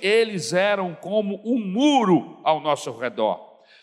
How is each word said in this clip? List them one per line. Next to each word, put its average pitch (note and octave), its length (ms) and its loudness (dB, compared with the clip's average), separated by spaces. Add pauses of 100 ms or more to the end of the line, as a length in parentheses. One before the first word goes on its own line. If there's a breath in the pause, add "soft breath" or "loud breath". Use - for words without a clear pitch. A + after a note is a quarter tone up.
eles G3+ 520 0
eram F#3+ 400 0
como G3+ 500 -4
um A#3+ 140 -2
muro G#3 880 2
ao D#3 160 2
nosso C#3+ 360 -2
redor, A2 680 -4 (220 soft breath)